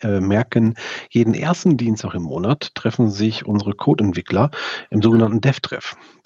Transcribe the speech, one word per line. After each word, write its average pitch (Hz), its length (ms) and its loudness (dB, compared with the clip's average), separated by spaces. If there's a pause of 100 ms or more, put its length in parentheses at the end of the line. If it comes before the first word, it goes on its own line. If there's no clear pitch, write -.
äh, 101 200 0
merken. 110 540 2 (360)
Jeden 113 240 2
ersten 160 420 0
Dienstag 110 380 -2
im 87 80 -6
Monat 87 520 -4
treffen 110 360 0
sich 107 340 -2
unsere 101 300 -2
Codeentwickler 101 760 0 (380)
im 107 140 0
sogenannten 113 400 4
Dev-Treff. - 520 -4 (320)